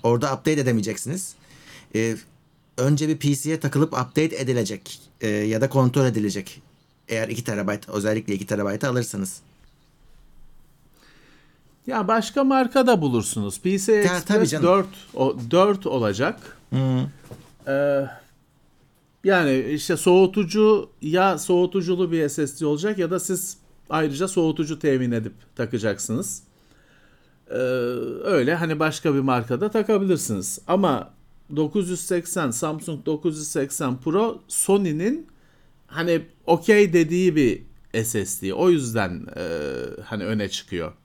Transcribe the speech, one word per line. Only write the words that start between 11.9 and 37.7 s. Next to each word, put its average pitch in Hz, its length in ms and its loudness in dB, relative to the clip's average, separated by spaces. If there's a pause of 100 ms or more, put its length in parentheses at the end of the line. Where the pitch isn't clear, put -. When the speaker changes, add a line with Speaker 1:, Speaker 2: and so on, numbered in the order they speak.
Speaker 2:
başka 226 360 2
marka 262 440 4
da 220 140 6
bulursunuz. 110 600 -2
P 190 180 0
C 220 140 2
Speaker 1:
Ya, 208 80 4
Speaker 2:
Express 180 240 0
Speaker 1:
tabii 208 220 4
canım. 151 180 0
Speaker 2:
dört, 190 240 4 (240)
o, 131 240 0 (140)
dört 190 360 4
olacak. 120 720 -2 (120)
Speaker 1:
Hı. 131 380 0 (600)
Speaker 2:
Ee, 139 400 0 (1160)
yani 165 360 4
işte 147 380 -2
soğutucu, 196 920 4 (120)
ya 180 360 2
soğutuculu 180 720 0
bir 160 180 0
S 147 180 -2
S - 120 -12
D 165 60 -2
olacak 165 320 -2
ya 170 140 -2
da 180 80 -2
siz - 380 -6 (320)
ayrıca 156 380 -2
soğutucu 160 520 -2
temin 131 320 2
edip 113 220 -4 (220)
takacaksınız. 113 840 -4 (1080)
Ee, - 40 -10 (680)
öyle 156 320 2
hani 160 240 -2
başka 156 340 0
bir 139 60 2
markada 127 520 0
takabilirsiniz. 190 960 0
Ama 170 460 0 (420)
dokuz 160 340 0
yüz 180 120 -6
seksen, 170 500 -2
Samsung 156 540 -6
dokuz 156 320 -2
yüz 151 100 -10
seksen 139 500 -2
Pro 202 500 -2
Sony'nin 196 800 0 (600)
hani 165 340 0 (240)
okey 175 480 4
dediği 170 420 4
bir 123 260 2 (420)